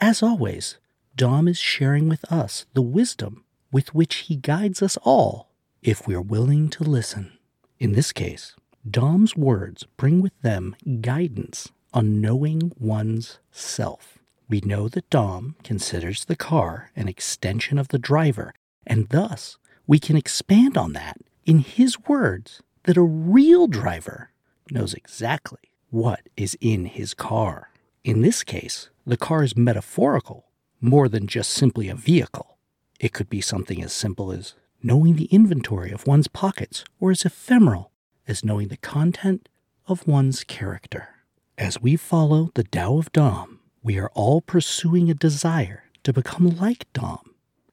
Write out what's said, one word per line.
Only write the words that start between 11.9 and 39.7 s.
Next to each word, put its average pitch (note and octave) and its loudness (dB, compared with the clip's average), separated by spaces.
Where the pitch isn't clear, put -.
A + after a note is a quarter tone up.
on G#2+ 2
knowing D3+ -2
one's A2 -6
self. - -10
We G#2 -2
know G2+ -2
that F3+ -6
Dom G#2+ -2
considers F#2 -6
the E3+ -4
car G#2+ -4
an G#2 -4
extension G2 -4
of C3+ -4
the C#3 -2
driver, C#3 0
and G#2+ -2
thus F#3 -2
we D3+ 6
can D#3 0
expand A3+ 4
on E2+ -2
that - -12
in D#3+ 6
his A#3+ 2
words D3+ -2
that F3 4
a F3+ 6
real A#3+ 6
driver G#2+ -6
knows G#2+ -4
exactly - -8
what A2+ -2
is G2+ -4
in G#2 0
his - -10
car. - -4
In A2 0
this A3 2
case, - -12
the A#2+ -2
car D#3+ -2
is B2 -2
metaphorical A#2+ -2
more C3 4
than G#2 -2
just - -6
simply A2+ 0
a - -8
vehicle. - -2
It - -2
could - -8
be G2+ -6
something F#2+ -6
as E2 -12
simple G2 -6
as - -12
knowing D#3 6
the D#3 -2
inventory C#3 4
of - -10
one's C#3+ 4
pockets, - -6
or F#3+ 2
as F#3 0
ephemeral E3 2
as - -6
knowing G#2 -2
the A#2 -14
content F3 -2